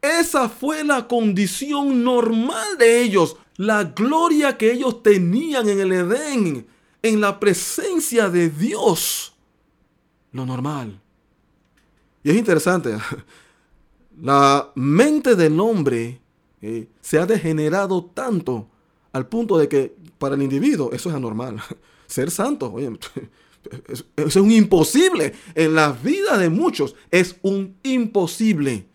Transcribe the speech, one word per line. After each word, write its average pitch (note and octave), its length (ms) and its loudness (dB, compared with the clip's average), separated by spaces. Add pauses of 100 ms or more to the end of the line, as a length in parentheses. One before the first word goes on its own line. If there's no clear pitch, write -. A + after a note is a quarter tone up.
Esa D#4 480 0
fue D4+ 360 -6
la C4 240 -2
condición A#3+ 960 -2
normal B3+ 760 -2
de A#3+ 240 6
ellos. F#3+ 340 2 (200)
La G#3 260 0
gloria D4 760 0
que A3 140 2
ellos B3 320 -4
tenían G#3+ 640 2
en G3 120 0
el F#3+ 100 0
Edén, F#3 760 -2 (340)
en G#3+ 180 2
la G3+ 200 -2
presencia A3+ 880 0
de F3 180 2
Dios. F3+ 880 -2 (960)
Lo C3 160 -10
normal. B2+ 540 -8 (1200)
Y D3 80 0
es F3+ 60 4
interesante, F3+ 600 0 (640)
<laughs> - 640 -20
la C#3 540 4
mente A#3 580 4
del D#3+ 240 4
hombre, C3+ 600 0 (400)
eh, A2 280 -10 (120)
se - 180 -2
ha F3 80 0
degenerado F3 800 -2
tanto F3 640 -6 (440)
al B2+ 160 -6
punto A3+ 300 0
de C#3+ 100 2
que C3+ 280 -2 (220)
para C#3 160 -4
el C#3 80 -2
individuo C#3 500 0
eso - 160 -8
es D#3+ 60 -4
anormal. A#2 460 -8 (240)
<laughs> - 220 -20
Ser C#3+ 240 -6
santo, G3+ 420 -4
oye, A#2+ 200 -8 (460)
<laughs> - 500 -20
eso, B2+ 160 -12 (120)
eso D3+ 120 -2
es E3+ 80 2
un G3+ 160 6
imposible. A3 840 4 (200)
En D#3 200 2
la D3+ 180 4
vida C#4 460 -2
de F3 100 2
muchos E3+ 460 -2 (160)
es F3+ 320 0
un G3 400 -4
imposible. G3 1120 -2